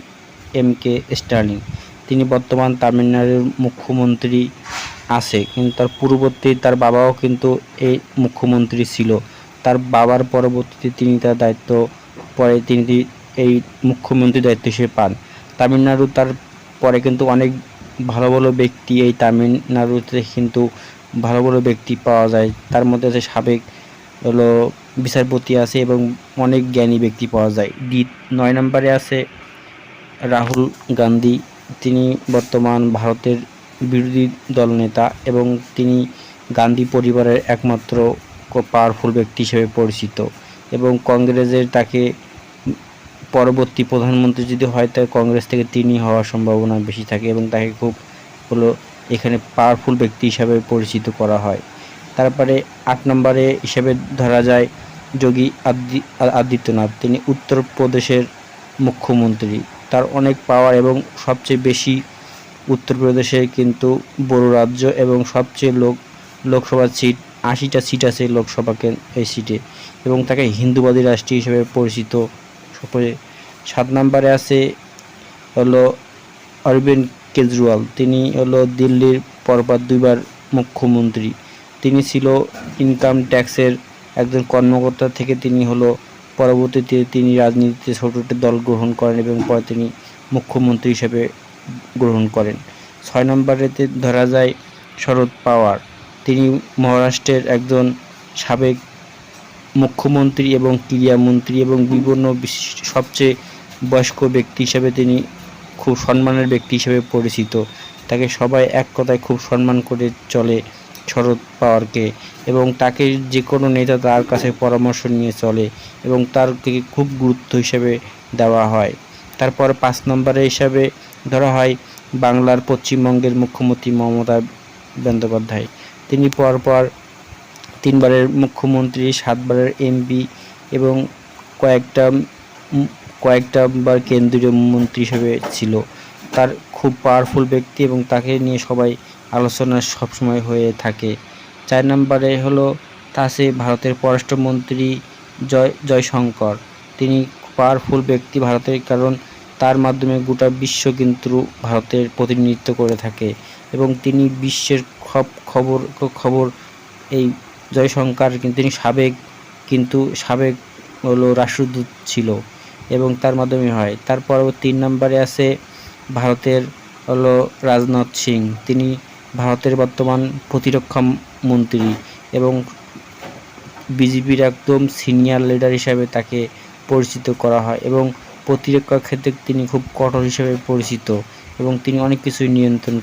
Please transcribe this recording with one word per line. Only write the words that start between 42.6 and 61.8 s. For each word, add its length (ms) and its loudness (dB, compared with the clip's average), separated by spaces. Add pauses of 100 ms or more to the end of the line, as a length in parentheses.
পরবর্তী 520 2
প্রধানমন্ত্রী 640 0
যদি 200 -2
হয়, 220 0
তাহলে 240 0
কংগ্রেস 360 0
থেকে 240 0
তিনি 280 2
হওয়ার 240 2
সম্ভাবনা 560 -2
বেশি 240 -8
থাকে 260 -4
এবং 200 -2
তাকে 300 -4
খুব 140 -4 (580)
হলো 240 2 (340)
এখানে 280 -2 (180)
পাওয়ারফুল 400 2
ব্যক্তি 320 -2
হিসাবে 420 0
পরিচিত 480 -4
করা 200 0
হয়। 200 -4 (580)
তারপরে 480 0 (220)
আট 220 -2
নম্বরে 540 2
হিসেবে 320 -2 (240)
ধরা 260 2
যায় 240 2 (520)
যোগী 300 2 (140)
আদি-, 380 -4 (180)
আ-, 200 0
আদিত্যনাথ। 500 -2 (120)
তিনি 260 0
উত্তরপ্রদেশের 960 0 (560)
মুখ্যমন্ত্রী। 800 0 (300)
তার 220 2
অনেক 260 0 (100)
পাওয়ার 280 4
এবং 260 2 (240)
সবচেয়ে 340 -2
বেশি 420 -2 (640)